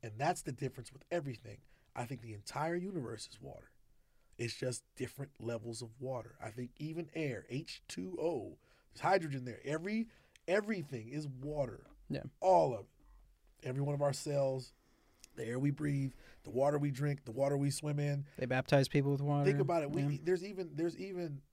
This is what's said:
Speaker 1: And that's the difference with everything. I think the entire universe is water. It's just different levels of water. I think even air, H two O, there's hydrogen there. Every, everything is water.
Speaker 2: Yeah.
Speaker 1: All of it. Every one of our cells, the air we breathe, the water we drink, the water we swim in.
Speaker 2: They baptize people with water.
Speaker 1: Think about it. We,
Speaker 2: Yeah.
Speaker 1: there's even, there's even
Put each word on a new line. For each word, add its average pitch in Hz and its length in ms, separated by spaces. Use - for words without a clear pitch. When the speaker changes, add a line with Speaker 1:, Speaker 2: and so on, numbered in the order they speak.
Speaker 1:
And 113 140
that's 156 260
the 151 100
difference 123 400
with 131 180
everything. 139 480
I 120 80
think 117 180
the 117 100
entire 143 440
universe 156 540
is - 100
water. - 300
It's 117 160
just 123 300
different 135 440
levels 113 420
of 117 60
water. 123 420
I 110 80
think 123 280
even 160 360
air, 139 360
H - 380
two 180 320
O, 127 360
there's - 80
hydrogen 156 420
there. 120 200
Every, 190 420
everything 170 640
is 151 180
water. 135 600
Speaker 2:
Yeah. 139 140
Speaker 1:
All 175 320
of 98 140
it. - 840
Every 131 140
one 143 140
of 139 40
our 143 120
cells, 135 600
the 127 100
air 117 140
we 143 140
breathe, 139 400
the - 60
water 139 280
we 143 140
drink, 143 320
the 117 80
water 139 240
we 143 140
swim 147 280
in. 143 280
Speaker 2:
They 131 80
baptize 131 400
people 139 240
with 139 120
water. 143 220
Speaker 1:
Think 143 140
about 160 240
it. 143 80
We, 143 120
Speaker 2:
Yeah. 143 200
Speaker 1:
there's 175 220
even, 185 280
there's 165 240
even 175 460